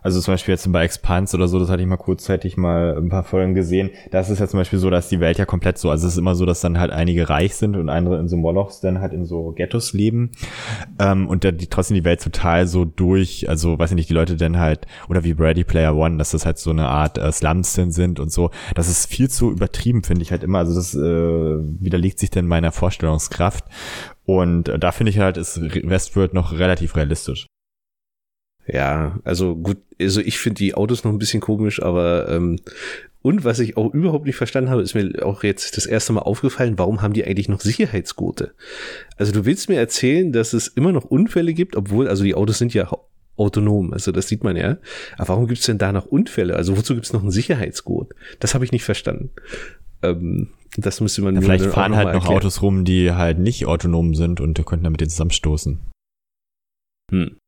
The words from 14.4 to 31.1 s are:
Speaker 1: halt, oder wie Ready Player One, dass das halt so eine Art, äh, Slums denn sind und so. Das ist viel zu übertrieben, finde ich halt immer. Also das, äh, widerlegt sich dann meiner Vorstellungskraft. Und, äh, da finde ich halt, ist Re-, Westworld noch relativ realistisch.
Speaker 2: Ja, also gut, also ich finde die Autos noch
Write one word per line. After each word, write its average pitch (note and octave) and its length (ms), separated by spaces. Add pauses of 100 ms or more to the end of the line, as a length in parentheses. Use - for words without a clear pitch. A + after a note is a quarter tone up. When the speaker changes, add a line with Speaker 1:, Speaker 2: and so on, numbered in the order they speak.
Speaker 1:
halt, D#2 280 (220)
oder F2 160
wie E2+ 80
Ready E2 320
Player D#2+ 280
One, D#2+ 220
dass D2+ 160
das D#2+ 140
halt D#2+ 120
so - 120
eine D#2 180
Art, D2+ 300
äh, - 120
Slums E2+ 440
denn F2+ 180
sind F2 300
und D#2 100
so. F2 180 (260)
Das E2+ 120
ist - 220
viel C3 200
zu A#2+ 220
übertrieben, G2 520
finde F2 180
ich E2 100
halt F2 120
immer. F2+ 160
Also E2+ 140
das, F2+ 220
äh, C#2+ 60
widerlegt E2 1160
sich - 120
dann F2+ 180
meiner E2+ 240
Vorstellungskraft. - 960 (580)
Und, F2 460
äh, D#2 100
da G2 140
finde A2 160
ich G2+ 100
halt, F#2+ 160
ist E2+ 220
Re-, E2 320
Westworld F#2 440
noch E2 240
relativ F2 380
realistisch. D2 520 (1160)
Speaker 2:
Ja, D2+ 600
also F2 320
gut, F#2+ 180 (240)
also F#2+ 220
ich F2 180
finde G#2+ 200
die G2 140
Autos A2 300
noch A2 80